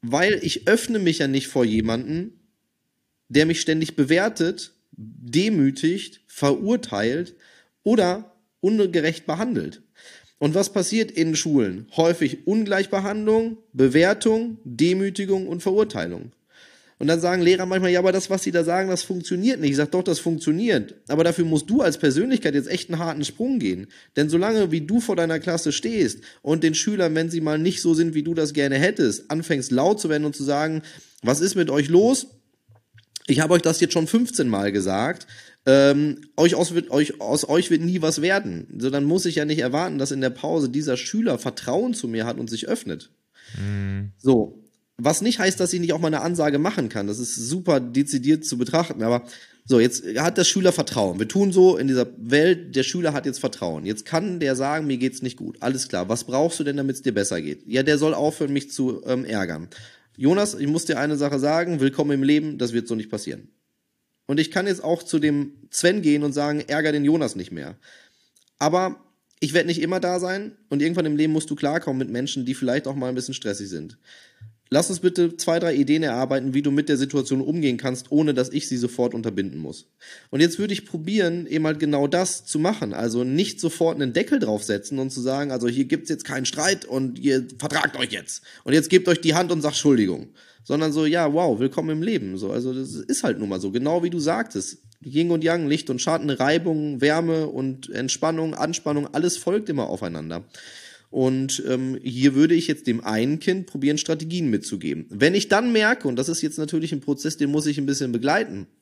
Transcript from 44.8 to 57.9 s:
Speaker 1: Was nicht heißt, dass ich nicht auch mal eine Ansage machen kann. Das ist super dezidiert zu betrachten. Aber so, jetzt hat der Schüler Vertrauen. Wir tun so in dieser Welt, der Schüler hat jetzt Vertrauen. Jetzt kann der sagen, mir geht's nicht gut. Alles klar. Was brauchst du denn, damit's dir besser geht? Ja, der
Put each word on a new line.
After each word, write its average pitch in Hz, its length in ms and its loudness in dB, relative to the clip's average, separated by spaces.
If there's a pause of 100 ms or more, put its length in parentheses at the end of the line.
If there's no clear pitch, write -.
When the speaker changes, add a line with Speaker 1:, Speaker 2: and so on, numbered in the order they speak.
Speaker 1:
Was 147 240 0
nicht 233 160 0
heißt, 190 200 0
dass 180 140 -2
ich 175 80 -2
nicht 165 140 0
auch 160 60 -2
mal 165 80 0
eine 156 120 0
Ansage 156 380 0
machen 151 300 0
kann. 101 180 -4
Das 104 120 -4
ist 120 160 -6
super 143 460 0
dezidiert 139 640 0
zu - 140 -4
betrachten. 135 440 0
Aber 120 220 2 (400)
so, 120 160 6
jetzt 120 240 2 (140)
hat 160 180 0
der 180 80 4
Schüler 190 260 4
Vertrauen. 101 480 0
Wir 110 80 0
tun 196 240 2
so 185 260 8
in 135 120 0
dieser 123 200 2 (100)
Welt, 147 580 2
der 135 60 2
Schüler 165 300 -2
hat 143 120 -4
jetzt 135 160 -6
Vertrauen. 85 460 -6
Jetzt 107 180 -6
kann 175 340 -4
der 139 160 0
sagen, 143 320 -2
mir 135 120 -2
geht's 127 240 -2
nicht 127 160 -8
gut. - 220 -12
Alles 131 280 -4
klar. 92 200 -4
Was 117 160 -2
brauchst 151 360 0
du 151 40 -2
denn, 143 120 -2
damit's 135 260 -4
dir 123 120 -2
besser 98 260 -2
geht? 73 260 -10
Ja, 123 160 0
der 147 160 4